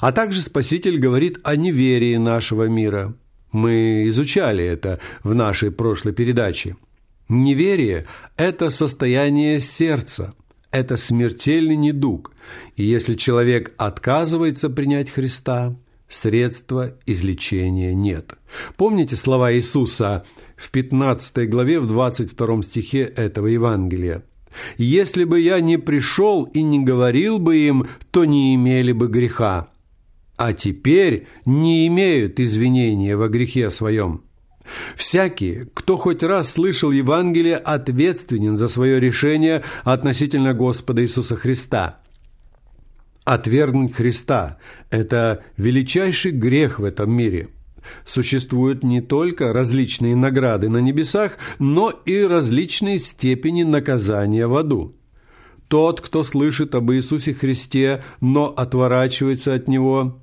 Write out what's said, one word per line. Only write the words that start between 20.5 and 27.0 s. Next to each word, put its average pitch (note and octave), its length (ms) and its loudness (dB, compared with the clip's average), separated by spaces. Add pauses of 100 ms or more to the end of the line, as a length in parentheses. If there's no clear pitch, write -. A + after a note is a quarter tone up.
в - 140 -20
пятнадцатой C3 760 -2
главе, B2 320 2
в B2+ 80 -2
двадцать A#2 460 -2
втором A2+ 300 -2
стихе A#2+ 400 -4
этого G#2+ 460 -4
Евангелия? F#2 720 -2 (560)
"Если F3 460 2
бы E3+ 160 2
я F3 200 2
не E3 160 2
пришел E3 680 0
и D#3 180 -2
не D3 180 2
говорил C3 580 2